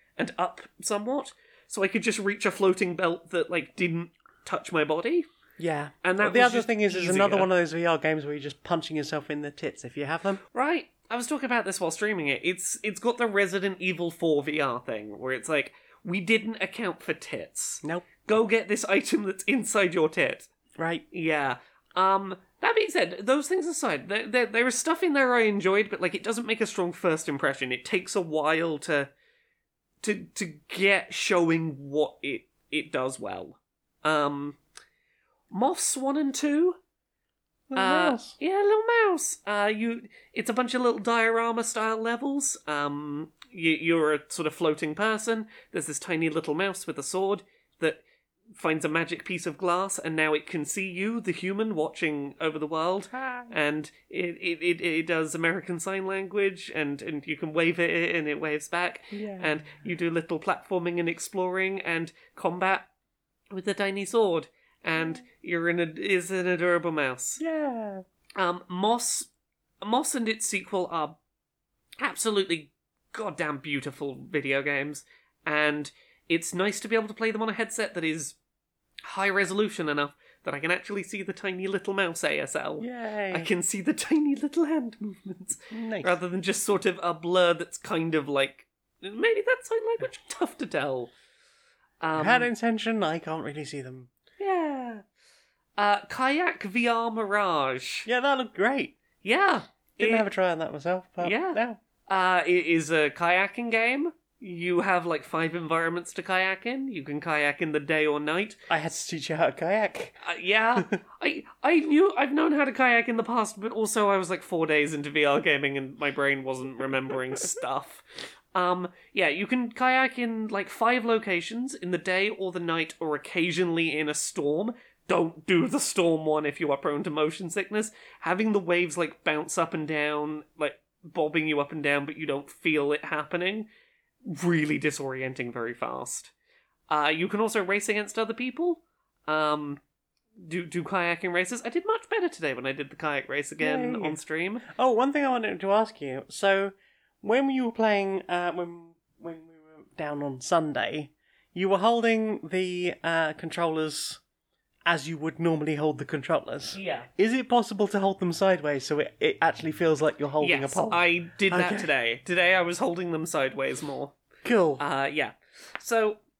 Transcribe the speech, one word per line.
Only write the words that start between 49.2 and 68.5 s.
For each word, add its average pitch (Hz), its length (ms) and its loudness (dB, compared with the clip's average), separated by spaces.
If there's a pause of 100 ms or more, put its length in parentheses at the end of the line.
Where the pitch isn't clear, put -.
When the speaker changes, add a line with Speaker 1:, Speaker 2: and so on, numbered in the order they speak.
Speaker 1:
piece 175 200 -6
of 151 120 -6
glass, 185 420 0
and 160 160 -4
now 156 180 4
it 151 140 0
can 156 160 -4
see 190 260 -6
you, 202 300 -2
the 185 140 -2
human, 196 420 -2
watching 151 640 -2
over 160 180 -2
the 151 100 -4
world. 170 440 -2
Speaker 2:
Hi. 254 400 -6
Speaker 1:
And 151 400 -2 (180)
it, 175 300 -4
it, 170 220 -4
it, 170 200 2
it 160 260 0
does 160 280 0
American 170 460 -2
Sign 190 260 -4
Language, 190 640 -2
and, 143 280 -2
and 143 260 -8
you 160 80 -4
can 156 160 -6
wave 165 260 2
at 170 120 2
it, 170 260 0
and 160 120 0
it 147 120 -2
waves 151 300 -4
back. 175 320 -2 (100)
Speaker 2:
Yeah. 208 300 -8
Speaker 1:
And 156 220 0 (200)
you 170 140 -4
do 170 120 0
little 165 300 -2
platforming 175 580 -2
and 170 120 0
exploring 185 720 -2
and 165 320 -4 (220)
combat 185 520 0 (640)
with 190 160 -8
a 202 60 2
tiny 196 320 -2
sword. 185 420 2 (340)
And 160 360 -2
Speaker 2:
Yeah. - 60 -18 (280)
Speaker 1:
you're 170 180 0
in 170 120 2
a, 160 180 -2
is 180 320 0
an 185 160 -2
adorable 175 460 2
mouse. 135 480 -2
Speaker 2:
Yeah. 247 640 -4 (340)
Speaker 1:
Um, 180 320 0